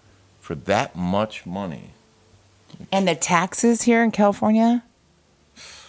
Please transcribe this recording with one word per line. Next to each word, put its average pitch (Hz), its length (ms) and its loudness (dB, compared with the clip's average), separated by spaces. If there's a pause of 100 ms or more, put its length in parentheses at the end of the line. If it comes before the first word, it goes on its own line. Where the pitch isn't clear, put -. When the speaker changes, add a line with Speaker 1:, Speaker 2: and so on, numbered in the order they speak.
(420)
Speaker 1:
for 82 160 -10
that 98 400 -2
much 95 500 -4
money. 87 440 -10 (1000)
Speaker 2:
And 196 160 0
the 170 80 2
taxes 190 680 0
here 233 200 4
in 226 80 2
California, 220 720 2 (1040)